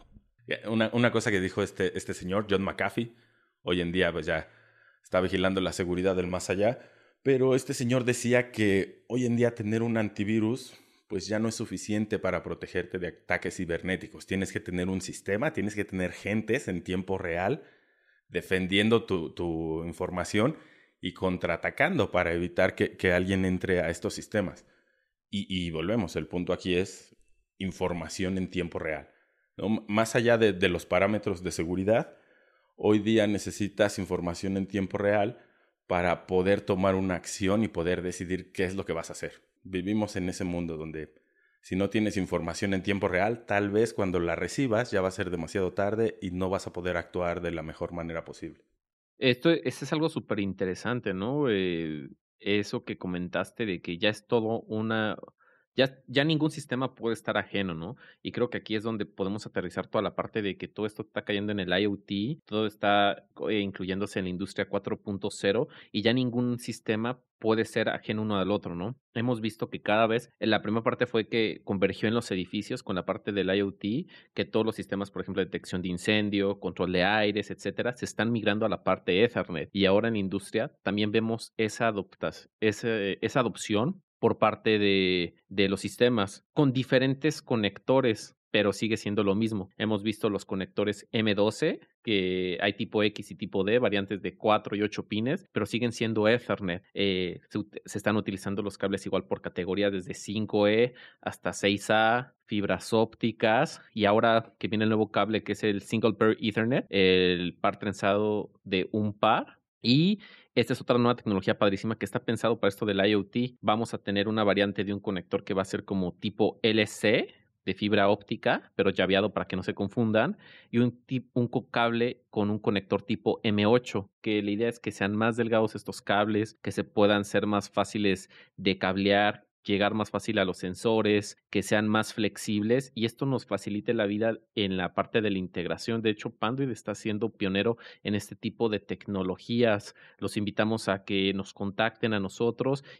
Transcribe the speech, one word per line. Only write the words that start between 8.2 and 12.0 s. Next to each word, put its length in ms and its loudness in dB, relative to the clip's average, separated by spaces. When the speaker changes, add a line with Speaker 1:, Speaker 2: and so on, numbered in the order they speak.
Speaker 1:
que 580 0
hoy 180 -2
en 100 2
día 180 2
tener 280 -2
un 160 0
antivirus, 760 -2
pues, 220 -6
ya 100 -2
no 100 0
es 60 -4
suficiente 640 -4